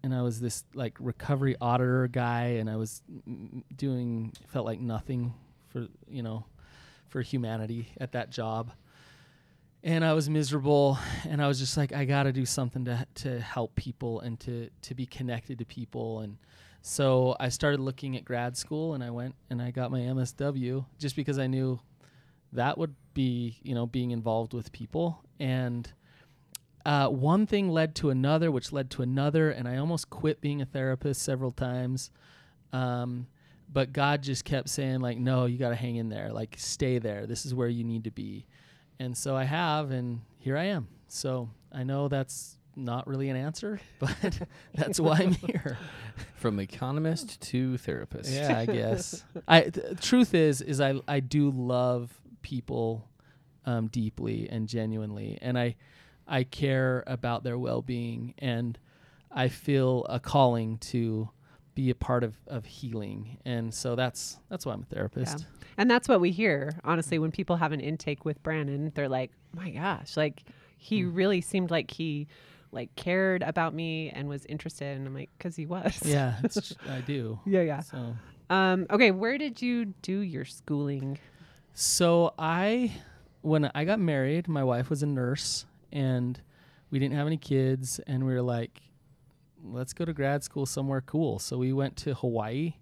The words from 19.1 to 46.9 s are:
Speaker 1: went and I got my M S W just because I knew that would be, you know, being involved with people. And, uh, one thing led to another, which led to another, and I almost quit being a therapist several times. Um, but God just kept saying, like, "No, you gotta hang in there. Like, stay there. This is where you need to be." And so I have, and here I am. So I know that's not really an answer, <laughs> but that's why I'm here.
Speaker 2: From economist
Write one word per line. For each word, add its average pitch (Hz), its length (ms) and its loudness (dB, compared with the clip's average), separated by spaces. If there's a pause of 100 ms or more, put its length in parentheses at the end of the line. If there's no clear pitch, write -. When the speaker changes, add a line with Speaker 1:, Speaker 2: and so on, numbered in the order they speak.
Speaker 1:
went 123 240 -6 (140)
and 120 120 -2
I 123 100 -4
got 123 200 -2
my 127 100 0
M 127 180 0
S 127 140 0
W 135 500 -2 (160)
just 143 160 -4
because 139 220 0
I 131 100 0
knew 131 320 0 (720)
that 123 240 2
would 156 180 -4 (180)
be, 120 480 0
you 131 140 -4
know, 120 100 0
being 123 260 -2
involved 113 420 0
with 117 180 -6
people. 160 520 -2 (160)
And, 127 520 0 (920)
uh, 143 240 6
one 156 360 4
thing 202 240 2
led 160 260 2
to 151 140 2
another, 147 420 4
which 127 220 -2
led 135 180 -2
to - 120 -2
another, 147 480 4
and 123 160 -4
I 127 100 -2
almost 156 320 -2
quit - 320 0
being 143 200 0
a 131 40 0
therapist 131 560 0
several 131 300 0
times. 127 580 -2 (640)
Um, 123 540 -2 (440)
but 135 220 2
God 143 300 2
just 135 200 -2
kept - 260 -2
saying, 131 320 0
like, 120 180 -2
"No, 127 260 4
you 120 140 2
gotta 120 160 2
hang 120 220 -2
in 113 120 -2
there. 104 240 -6
Like, 110 240 -6
stay 131 400 0
there. 107 300 -2
This 113 180 -6
is 131 80 -4
where 123 140 2
you 120 160 0
need 113 220 -2
to 110 60 -6
be." 104 360 -10 (520)
And 127 160 -4
so 135 200 -2
I 131 80 2
have, 151 480 0
and 123 300 -2 (180)
here 131 180 -2
I 165 80 0
am. 170 220 -2 (200)
So 127 440 -4 (200)
I 131 120 -6
know 139 240 0
that's - 500 -4 (180)
not 123 320 -4
really 135 220 -2
an 131 60 -2
answer, 160 440 -4 (100)
<laughs> - 100 -20
but 180 400 -2 (340)
that's 151 260 0
why 160 200 6
I'm 185 140 6
here. 135 440 -2 (580)
Speaker 2:
From 104 240 0
economist 156 800 -2 (120)